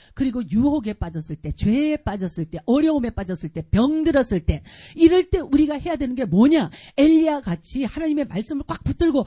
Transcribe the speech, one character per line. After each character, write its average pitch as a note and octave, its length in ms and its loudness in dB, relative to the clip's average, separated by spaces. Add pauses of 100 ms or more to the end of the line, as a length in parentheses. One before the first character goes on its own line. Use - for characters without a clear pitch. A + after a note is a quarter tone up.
(140)
그 - 80 -6
리 C4 100 -2
고 A#3+ 140 -6
유 A3 240 0
혹 C#4+ 160 -2
에 G#3+ 80 -6
빠 E3+ 160 -8
졌 D#3+ 240 -10
을 D#3 40 -8
때, D3+ 120 -12
죄 C#4+ 480 0
에 - 0 -
빠 G3 240 -8
졌 F3+ 160 -8
을 E3 80 -4
때, E3+ 220 -12
어 B3 100 2
려 D#4 160 2
움 C#4+ 80 0
에 A#3 80 -4
빠 G3+ 160 -8
졌 F3+ 160 -8
을 D#3+ 80 -8
때, D#3+ 160 -10
병 D4 400 2
들 D#4+ 80 2
었 C4+ 160 2
을 F3+ 160 -2
때, D3+ 160 -2 (320)
이 D#4+ 160 8
럴 F4+ 160 4
때 F4+ 160 -2
우 A#3+ 160 -10
리 D4+ 80 4
가 C#4+ 160 -4
해 F4 80 -6
야 D#4 80 -4
되 C4+ 80 -6
는 B3 80 -4
게 B3 160 -4
뭐 G3 160 6
냐? D4+ 240 2 (240)
엘 D4 160 4
리 D#4+ 160 4
야 D4 160 -2
같 E3+ 320 -6
이 C#4+ 160 -4
하 - 80 -16
나 D#4+ 80 -4
님 D4+ 160 0
의 B3+ 80 -6
말 G3 160 -6
씀 C#4+ 160 -6
을 - 80 -12
꽉 - 160 -10
붙 - 160 -4
들 E4+ 80 4
고 C4 180 0